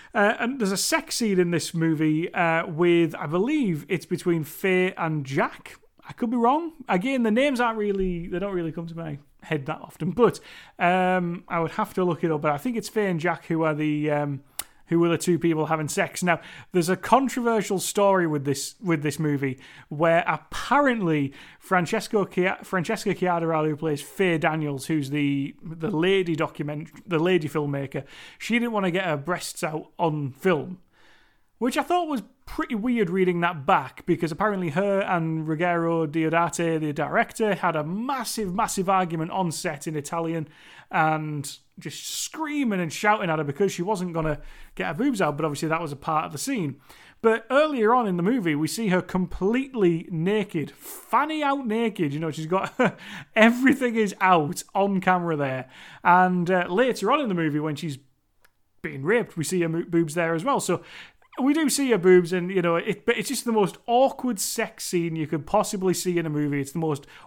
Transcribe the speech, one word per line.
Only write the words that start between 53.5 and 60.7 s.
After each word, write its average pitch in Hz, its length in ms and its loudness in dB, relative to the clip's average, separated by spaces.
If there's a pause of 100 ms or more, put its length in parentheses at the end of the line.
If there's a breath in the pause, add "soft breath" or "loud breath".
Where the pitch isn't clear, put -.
is 214 260 0
out 175 420 4 (120)
on 196 260 2
camera 175 360 2
there. 131 320 -4 (340 loud breath)
And, 180 480 6
uh, 180 180 2
later 220 440 2
on 302 80 4
in 262 80 -2
the 190 60 -2
movie, 151 260 0
when 151 160 -2
she's 143 220 -8 (840)
being 139 240 -10
raped, 214 320 0
we 156 80 -2
see 185 160 0
her 165 80 2
mo-, 160 180 -2
boobs 170 280 0
there 165 200 0
as 165 100 -2
well. 262 160 0
So - 220 -2 (580 loud breath)